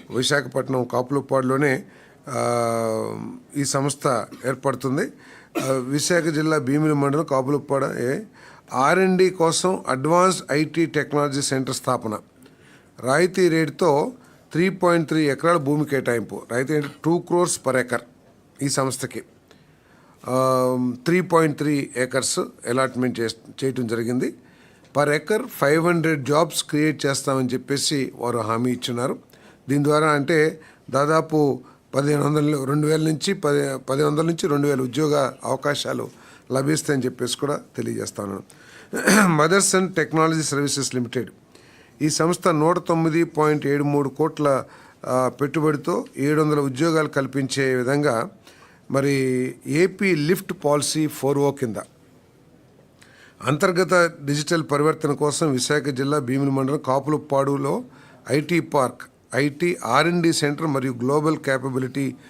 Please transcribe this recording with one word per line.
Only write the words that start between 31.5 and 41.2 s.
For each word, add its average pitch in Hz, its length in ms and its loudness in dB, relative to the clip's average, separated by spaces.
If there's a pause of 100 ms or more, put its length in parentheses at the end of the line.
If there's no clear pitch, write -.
పదిహేను 143 280 2
వందల, 147 420 0
రెండు 151 220 0
వేల 156 160 2
నుంచి 156 300 0
పది, 143 440 0
పదిహేను 143 340 0
వందల 156 140 0
నుంచి 165 220 -2
రెండు 143 200 2
వేల 135 140 2
ఉద్యోగ 139 500 0 (120)
అవకాశాలు 131 640 -4 (420)
లభిస్తాయని 139 540 0
చెప్పేసి 127 320 -4
కూడా 143 220 -4 (180)
తెలియజేస్తాను. 107 640 -6 (500)
<clears throat> 202 480 4
Motherson 190 580 2
Technology 156 560 0
Services 139 400 -2
Limited. 120 360 -4 (720)